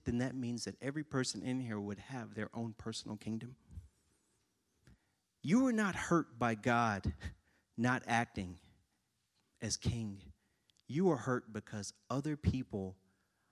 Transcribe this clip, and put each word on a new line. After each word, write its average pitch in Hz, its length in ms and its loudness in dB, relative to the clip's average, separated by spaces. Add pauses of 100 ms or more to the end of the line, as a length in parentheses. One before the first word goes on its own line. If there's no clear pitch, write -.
then 120 140 2
that 127 160 0
means 120 300 -4
that 98 160 -6
every 143 220 -2
person - 400 0
in 127 160 0
here 113 200 -2
would 101 200 -4
have 113 340 -10
their 107 200 -4
own 113 240 -4
personal 110 400 -8
kingdom. 113 380 -6 (1900)
You 240 240 6
are 247 60 4
not 208 220 2
hurt - 440 2
by 117 160 4
God 113 580 4 (640)
not 123 300 2
acting 110 500 0 (1040)
as 107 140 -2
king. 104 460 -2 (680)
You 170 240 4
are 143 60 4
hurt 123 340 0
because 104 420 -6 (160)
other 143 280 -2
people 98 580 0 (560)